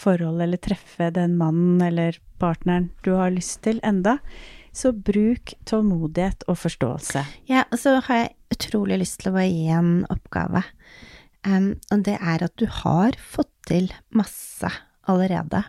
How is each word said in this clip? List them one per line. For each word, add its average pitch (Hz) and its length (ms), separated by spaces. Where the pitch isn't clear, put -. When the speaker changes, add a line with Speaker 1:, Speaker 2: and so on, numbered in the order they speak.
Speaker 1:
forholdet 170 480
eller 175 160
treffe - 500
den 175 240
mannen 175 480
eller 170 320
partneren 175 480
du 185 100
har 185 160
lyst 180 320
til 220 240
enda, 202 300
så - 160
bruk 214 640
tålmodighet 180 800
og 180 160
forståelse. 139 580
Speaker 2:
Ja, 262 180
og 240 100
så 269 200
har 233 160
jeg - 100
utrolig 190 480
lyst - 180
til 190 80
å 190 80
bare 185 140
gi 160 180
en 170 240
oppgave. - 540
Em, 196 280
og 202 140
det 202 100
er 170 280
at - 120
du 226 80
har 190 420
fått - 300
til 185 200
masse - 540
allerede. 180 580